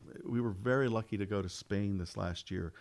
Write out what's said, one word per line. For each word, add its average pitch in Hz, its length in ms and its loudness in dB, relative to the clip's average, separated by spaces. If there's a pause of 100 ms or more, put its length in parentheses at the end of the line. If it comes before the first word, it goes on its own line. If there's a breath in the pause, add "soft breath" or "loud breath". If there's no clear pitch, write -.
(240)
we 120 160 0
were 117 120 0
very 123 360 4
lucky 113 300 0
to 101 80 0
go 101 160 2
to 92 60 -4
Spain 101 500 0
this 87 180 -6
last 90 360 -2
year. 85 280 -2